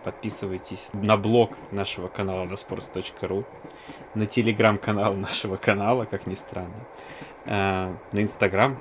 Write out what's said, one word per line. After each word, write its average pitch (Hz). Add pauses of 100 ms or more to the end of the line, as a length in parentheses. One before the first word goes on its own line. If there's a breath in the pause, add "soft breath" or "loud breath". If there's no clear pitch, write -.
Подписывайтесь 92
на 107
блог 107 (180)
нашего 95
канала 95
на 90
sports 92
точка -
ру, 98 (680 loud breath)
на 107
Telegram-канал 107
нашего 98
канала, 107
как -
ни 92
странно, 90 (720 loud breath)
э, 95 (180)
на 101
Instagram 107